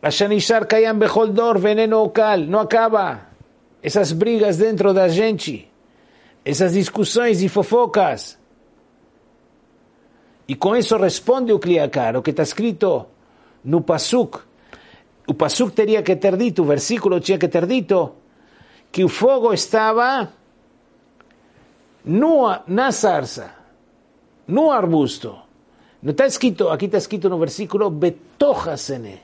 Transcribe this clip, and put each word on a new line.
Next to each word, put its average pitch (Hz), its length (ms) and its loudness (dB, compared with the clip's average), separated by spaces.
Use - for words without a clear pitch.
"Ashanishar 208 640 0
kayam 220 320 2
bechol 220 300 2
dor 226 280 2
veneno 220 460 2
okal". 214 380 2
Não 170 180 0
acaba. 214 640 0
Essas 147 300 0
brigas 208 460 0
dentro 202 360 2
da 185 140 4
gente. 175 600 -2
Essas 165 300 0
discussões 208 680 0
e 185 80 0
fofocas. 202 880 0
E 135 60 -8
com 190 220 0
isso 226 200 2
responde 226 560 0
o 202 60 4
Kli 175 200 2
Yakar, 127 400 -2
o 127 40 -2
que 147 120 -4
tá 156 100 -2
escrito 185 640 -2
no 160 180 0
Pasuk. 175 600 -2
O - 80 -2
Pasuk 180 380 0
teria 214 320 2
que 185 120 0
ter 185 220 0
dito, 196 240 0
o 160 40 2
versículo 180 540 0
tinha 185 200 -2
que 180 80 0
ter 165 180 0
dito, 185 480 0
que 185 120 0
o 156 60 4
fogo 240 440 2
estava 226 760 0
no, 247 500 2
na 233 240 0
sarça, 147 580 -4
no 294 220 2
arbusto. 165 680 0
Não 143 100 -4
tá 269 140 2
escrito, 202 420 0
aqui 160 180 -4
tá 196 120 0
escrito 190 280 -4
no 180 120 -2
versículo, 175 500 -2
"Betochasene". 156 1300 -4